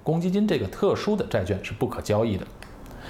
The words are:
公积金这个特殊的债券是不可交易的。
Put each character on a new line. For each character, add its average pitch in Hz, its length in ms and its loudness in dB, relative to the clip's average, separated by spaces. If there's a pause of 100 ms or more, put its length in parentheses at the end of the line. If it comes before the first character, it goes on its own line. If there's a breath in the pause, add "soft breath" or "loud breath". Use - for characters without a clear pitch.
公 160 180 2
积 180 120 0
金 208 160 4
这 170 100 4
个 104 100 0
特 165 280 2
殊 208 200 0
的 190 120 0
债 104 160 2
券 92 200 -2
是 - 100 -8
不 113 140 0
可 - 140 -4
交 107 240 2
易 107 100 2
的。 - 120 -4 (640 loud breath)